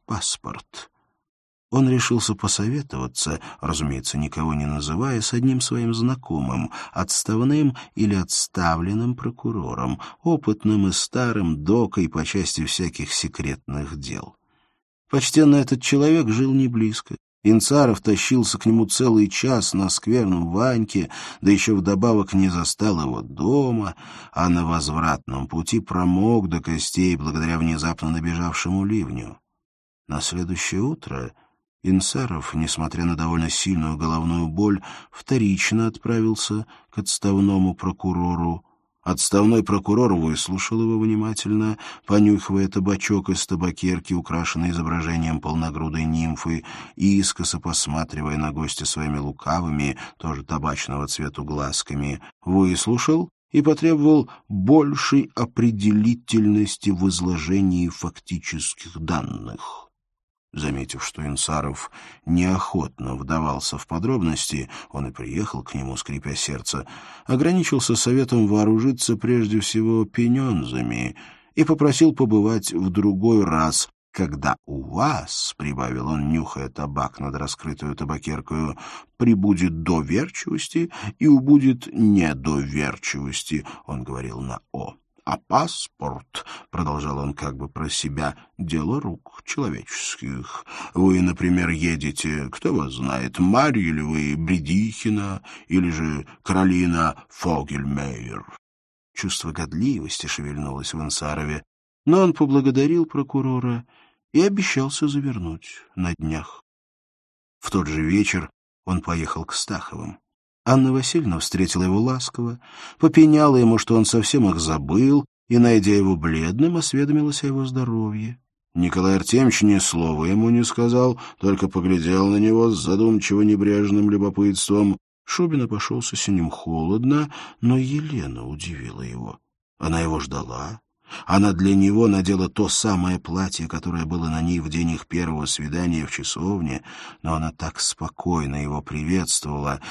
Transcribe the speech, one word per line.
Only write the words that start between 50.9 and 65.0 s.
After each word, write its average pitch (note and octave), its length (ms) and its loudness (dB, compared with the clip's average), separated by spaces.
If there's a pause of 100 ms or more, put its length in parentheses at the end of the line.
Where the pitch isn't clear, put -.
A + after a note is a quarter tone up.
цвету C#2+ 380 -8
глазками, C#2+ 760 -6 (240)
выслушал G#2 840 2 (200)
и D3 120 4
потребовал D3+ 640 4 (200)
большей C#3 840 4
определительности G#2+ 1600 2
в F#2 180 2
изложении F2+ 800 2
фактических - 1120 -8
данных. B1 920 -8 (600)
Заметив, C#2 520 -6
что - 200 -10
Инсаров C#2+ 680 -6 (340)
неохотно E2+ 880 0
вдавался D2 640 -4
в - 80 -14
подробности, E2 840 -2 (220)
он C#2 160 -8